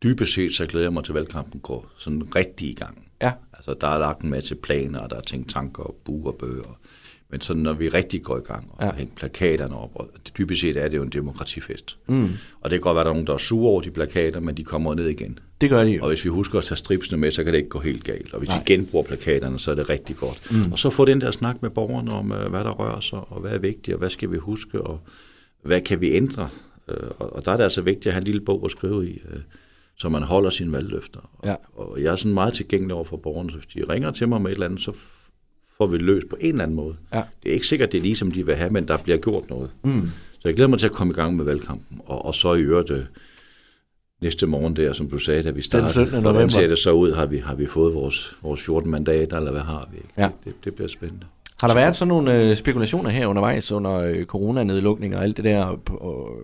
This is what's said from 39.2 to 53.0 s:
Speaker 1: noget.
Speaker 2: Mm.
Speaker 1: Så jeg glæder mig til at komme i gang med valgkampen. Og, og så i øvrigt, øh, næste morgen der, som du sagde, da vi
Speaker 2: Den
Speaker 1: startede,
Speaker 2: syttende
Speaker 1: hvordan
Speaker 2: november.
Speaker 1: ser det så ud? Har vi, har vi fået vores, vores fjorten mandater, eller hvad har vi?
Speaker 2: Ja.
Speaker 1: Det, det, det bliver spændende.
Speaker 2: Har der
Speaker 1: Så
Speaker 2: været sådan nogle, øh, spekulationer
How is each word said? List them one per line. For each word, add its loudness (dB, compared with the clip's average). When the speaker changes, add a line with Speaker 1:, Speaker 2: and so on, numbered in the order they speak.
Speaker 1:
noget. -8
Speaker 2:
Mm. 2
Speaker 1:
Så -4
jeg 2
glæder 6
mig 4
til 4
at 4
komme 0
i -2
gang 0
med 0
valgkampen. -4
Og, -8
og -2
så 4
i 6
øvrigt, 4
øh, -2
næste 0
morgen 0
der, 2
som -6
du -4
sagde, 2
da -2
vi -2
Speaker 2:
Den -4
Speaker 1:
startede, 2
Speaker 2:
syttende 4
Speaker 1:
hvordan 6
Speaker 2:
november. 8
Speaker 1:
ser 8
det 6
så 4
ud? 6
Har 0
vi, 0
har -6
vi -2
fået 4
vores, -4
vores -6
fjorten 0
mandater, 2
eller -2
hvad -2
har -6
vi? -14
Speaker 2:
Ja. 2
Speaker 1:
Det, 2
det, -14
det -6
bliver -6
spændende. -12
Speaker 2:
Har 2
der 8
Speaker 1:
Så 6
Speaker 2:
været 6
sådan 0
nogle, 6
øh, 6
spekulationer 0